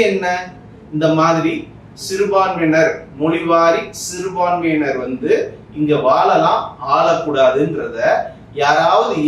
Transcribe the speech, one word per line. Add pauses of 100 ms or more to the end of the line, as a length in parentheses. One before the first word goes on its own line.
என்ன? (680)
இந்த (140)
மாதிரி (500)
சிறுபான்மையினர், (280)
மொழிவாரி (200)
சிறுபான்மையினர்
வந்து (460)
இங்க (140)
வாழலாம், (340)
ஆளக்கூடாதுன்றத (600)
யாராவது (140)